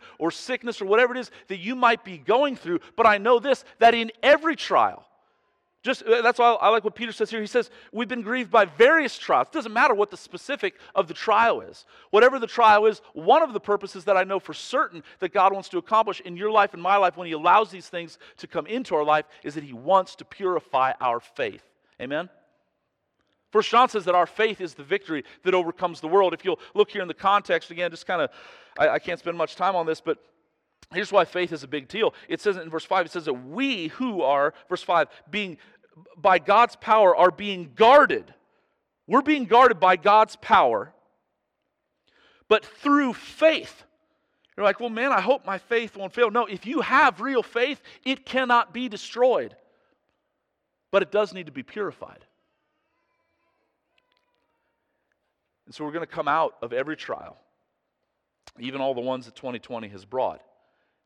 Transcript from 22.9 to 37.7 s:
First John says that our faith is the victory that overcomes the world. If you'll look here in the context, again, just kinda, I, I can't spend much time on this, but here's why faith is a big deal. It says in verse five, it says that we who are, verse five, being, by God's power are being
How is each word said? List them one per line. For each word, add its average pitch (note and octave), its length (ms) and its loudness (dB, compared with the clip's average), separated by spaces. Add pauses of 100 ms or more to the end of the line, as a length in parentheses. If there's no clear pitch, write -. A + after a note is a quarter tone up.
First G#3 180 2
John A#3+ 200 4
says G3+ 160 -6
that F3+ 100 0
our F3 100 4
faith G#3+ 360 -4
is E3+ 140 -12
the C#3+ 80 -20
victory D#3+ 420 -6 (180)
that F#3 100 0
overcomes E3+ 460 -4
the D#3 80 -10
world. F3+ 260 2
If D#3+ 120 -12
you'll F3+ 160 -4 (120)
look G3+ 180 0
here G3+ 100 -8
in F3+ 80 -8
the D#3 40 -10
context, G3 580 -2
again, E3+ 200 -6
just - 160 -20
kinda, E3 220 -2 (500)
I, D3+ 80 4
I C#3 120 0
can't E3+ 200 -8
spend E3+ 180 -8
much D#3+ 200 -6
time F#3 180 -2
on E3+ 100 -2
this, D#3+ 140 -4
but E3 180 -6 (760)
here's F#3+ 180 -6
why F#3+ 140 4
faith F3+ 260 -6
is D3 120 -10
a C#3 40 -20
big C3+ 220 -10
deal. G3+ 240 -2 (160)
It D#3 100 -6
says G3 160 -2
in E3 140 -12
verse D#3+ 160 -8
five, F#3 200 0
it D3+ 60 -16
says E3+ 140 -8
that D3+ 80 -4
we E3+ 540 -6
who G#3 340 -6
are, C#3+ 320 0 (160)
verse F3+ 120 -6
five, E3+ 280 0 (200)
being, F#3 280 -8 (600)
by F3+ 220 2
God's G#3 360 2
power G#3+ 400 4
are F3+ 140 6
being F3+ 460 -8